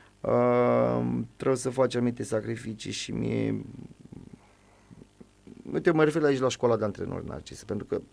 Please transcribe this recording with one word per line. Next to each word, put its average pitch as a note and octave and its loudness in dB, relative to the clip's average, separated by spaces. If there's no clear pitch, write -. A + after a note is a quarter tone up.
Uh, A#2+ 4
trebuie C3 0
să C3 -4
faci B2+ 2
anumite B2 0
sacrificii A2 -4
și - -8
mie, A2+ -2
uite, D#3+ 2
mă D#3 6
refer D#3 4
aici C#3 4
la C3 2
școala A#2 2
de G#2+ 0
antrenori, F2+ -4
Narcise, - -12
pentru G#2 -6
că - -2